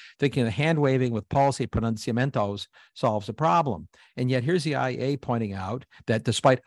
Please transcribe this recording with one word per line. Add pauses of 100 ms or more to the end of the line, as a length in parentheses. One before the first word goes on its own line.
(200)
thinking
the
hand
waving
with
policy
pronunciamientos (260)
solves
the
problem. (300)
And
yet
here's
the
I
E
A
pointing
out (220)
that
despite